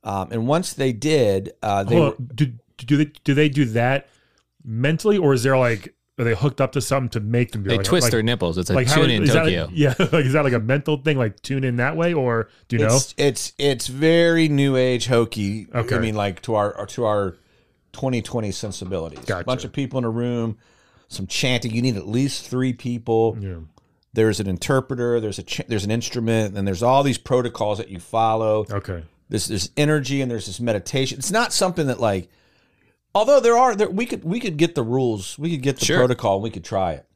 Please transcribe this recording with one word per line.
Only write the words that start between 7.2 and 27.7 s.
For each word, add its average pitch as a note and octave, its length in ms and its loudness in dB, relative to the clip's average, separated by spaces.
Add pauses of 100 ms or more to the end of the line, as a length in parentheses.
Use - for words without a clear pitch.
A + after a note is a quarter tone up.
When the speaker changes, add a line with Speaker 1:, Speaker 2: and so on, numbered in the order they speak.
Speaker 2:
make A#2 320 0
them G#2 100 -6
do F#2+ 60 -4
Speaker 3:
They G2 60 2
Speaker 2:
it? G#2 40 2
Like, G2 80 -2
Speaker 3:
twist D#3 180 2
Speaker 2:
like, A#2 80 4
Speaker 3:
their A2+ 100 2
nipples. G2+ 360 0
It's F2+ 120 -2
like, - 60 2
Speaker 2:
like, C3 120 2
how D3 140 4
Speaker 3:
"Tune C3+ 80 4
Speaker 2:
is, A#2 80 2
Speaker 3:
in G2+ 60 2
Speaker 2:
is - 100 4
that - 100 4
Speaker 3:
Tokyo." E2 220 0
Speaker 2:
a, - 60 -10
yeah, D3 240 2
<laughs> - 20 -20
like, D#3+ 280 2
is B2+ 60 0
that, D3 120 2
like, C3 100 2
a A#2 60 2
mental C#3+ 380 0
thing? C#3 200 0
Like, A2+ 240 -2
tune C3+ 220 -2
in B2 120 0
that C3 200 0
way, E3+ 180 0
or A#2+ 340 0 (200)
do A#2+ 100 0
you G#2+ 80 4
Speaker 1:
It's, B2+ 320 2
Speaker 2:
know? C#3 80 2
Speaker 1:
it's, - 320 -2
it's C3 280 0
very E3 600 4
New C#3 280 2
Age B2+ 300 2
hokey. A2 680 0
Speaker 2:
Okay. A2 220 0
Speaker 1:
I - 20 2
mean, A2 160 -2
like, G2+ 280 -2
to A2+ 120 -4
our, G#2 320 -2
to - 180 -6
our G2+ 320 0 (560)
twenty B2+ 300 -2
twenty A2 300 -6
sensibilities. F#2 760 -8
Speaker 2:
Gotcha. F#2 140 -4
Speaker 1:
A F2 40 -10
bunch B2+ 200 -4
of G#2+ 80 -12
people C3+ 260 -6
in B2 60 -4
a A2+ 60 -2
room, A#2 460 -4 (520)
some - 180 -12
chanting. B2 480 -2
You A#2 80 0
need B2 140 0
at F#2+ 100 -8
least B2+ 420 -2
three B2+ 240 -2
people. A2+ 680 -2
Speaker 2:
Yeah. F#2+ 160 -8 (560)
Speaker 1:
There's A2 280 2
an G2+ 80 -2
interpreter. A#2+ 720 0
There's G#2+ 180 -6
a G2 60 -12
ch-, - 240 -8
there's G#2 160 -2
an G2+ 60 -2
instrument, A2+ 680 -2
and G2 100 -2
there's F#2+ 160 -2
all B2+ 200 4
these C#3 160 0
protocols A2+ 600 -2